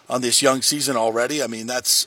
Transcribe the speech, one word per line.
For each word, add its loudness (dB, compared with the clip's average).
on -2
this 2
young 4
season -2
already? 0
I -2
mean, -8
that's, 0